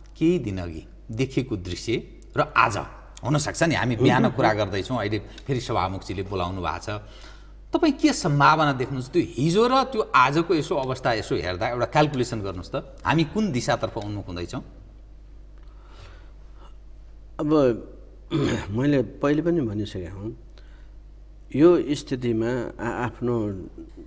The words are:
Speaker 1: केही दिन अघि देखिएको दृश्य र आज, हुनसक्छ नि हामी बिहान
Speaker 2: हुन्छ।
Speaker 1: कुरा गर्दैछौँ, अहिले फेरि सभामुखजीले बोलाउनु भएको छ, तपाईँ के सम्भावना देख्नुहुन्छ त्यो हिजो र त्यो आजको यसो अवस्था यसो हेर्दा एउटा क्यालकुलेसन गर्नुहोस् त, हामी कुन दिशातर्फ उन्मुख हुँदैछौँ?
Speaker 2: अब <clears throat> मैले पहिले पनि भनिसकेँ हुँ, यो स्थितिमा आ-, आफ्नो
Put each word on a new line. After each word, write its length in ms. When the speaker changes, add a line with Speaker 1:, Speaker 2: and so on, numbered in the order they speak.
Speaker 1:
केही 200
दिन 200
अघि 280
देखिएको 440
दृश्य 640
र 40
आज, 200
हुनसक्छ 380
नि 120
हामी 220
बिहान 280
Speaker 2:
हुन्छ। 120
Speaker 1:
कुरा 160
गर्दैछौँ, 460
अहिले 200
फेरि 420
सभामुखजीले 600
बोलाउनु 400
भएको 160
छ, 100
तपाईँ 200
के 200
सम्भावना 600
देख्नुहुन्छ 360
त्यो 140
हिजो 440
र 180
त्यो 300
आजको 400
यसो 200
अवस्था 380
यसो 240
हेर्दा 320
एउटा 180
क्यालकुलेसन 540
गर्नुहोस् 340
त, 300
हामी 200
कुन 280
दिशातर्फ 440
उन्मुख 300
हुँदैछौँ? 360
Speaker 2:
अब 120
<clears throat> 380
मैले 320
पहिले 400
पनि 180
भनिसकेँ 480
हुँ, 280
यो 380
स्थितिमा 880
आ-, 200
आफ्नो 640